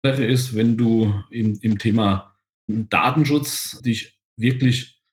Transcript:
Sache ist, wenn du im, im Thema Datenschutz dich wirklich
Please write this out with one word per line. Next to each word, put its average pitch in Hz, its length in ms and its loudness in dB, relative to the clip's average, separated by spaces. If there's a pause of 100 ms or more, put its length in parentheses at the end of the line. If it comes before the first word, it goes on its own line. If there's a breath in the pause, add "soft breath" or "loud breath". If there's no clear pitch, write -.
(120)
Sache 135 140 -2
ist, 127 300 0
wenn 113 220 2
du 113 360 2 (160)
im, 110 320 -2
im 110 160 0
Thema 104 560 0 (340)
Datenschutz 139 1120 -2
dich - 360 -4 (200)
wirklich 127 640 0 (140)